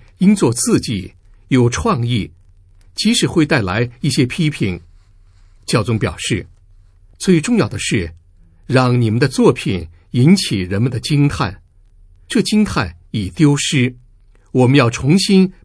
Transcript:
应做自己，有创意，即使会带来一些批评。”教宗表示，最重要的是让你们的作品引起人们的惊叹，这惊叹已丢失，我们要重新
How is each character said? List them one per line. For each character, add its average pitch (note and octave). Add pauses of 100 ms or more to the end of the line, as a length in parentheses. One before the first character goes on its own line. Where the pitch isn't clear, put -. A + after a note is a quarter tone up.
(200)
应 G3+
做 D#3+
自 F3
己， G2+ (360)
有 A#2+
创 B2
意， A#2 (640)
即 A3
使 E3
会 D#3+
带 D3+
来 G#2 (100)
一 D3+
些 B2+
批 D3+
评。” F#2+ (880)
教 -
宗 A2+
表 F#2
示， - (680)
最 E3+
重 A#3+
要 C#3
的 G2+
是 E2+ (520)
让 B2
你 A2+
们 A2
的 C#3
作 G3
品 F2 (220)
引 C#3
起 A#2+
人 F#2+
们 B2+
的 A#2+
惊 C#3+
叹， G#2 (680)
这 A3+
惊 G#3+
叹 B2+ (140)
已 G2+
丢 C#3+
失， B2+ (560)
我 B2+
们 C3+
要 A#2+
重 C3+
新 F#3+ (100)